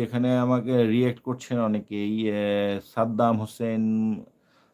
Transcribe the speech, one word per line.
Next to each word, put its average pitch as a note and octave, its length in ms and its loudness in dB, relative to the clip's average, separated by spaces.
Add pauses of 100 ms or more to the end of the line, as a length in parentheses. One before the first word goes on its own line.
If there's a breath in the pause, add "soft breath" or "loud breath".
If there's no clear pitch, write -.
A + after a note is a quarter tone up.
এখানে B2 360 0
আমাকে B2 480 2
রিঅ্যাক্ট A#2+ 340 2
করছেন B2 400 -6
অনেকেই। G#2 520 -2 (180)
আহ, G#2 40 -2 (600)
সাদ্দাম A#2 460 2
হোসেন, A2 420 -4 (920 soft breath)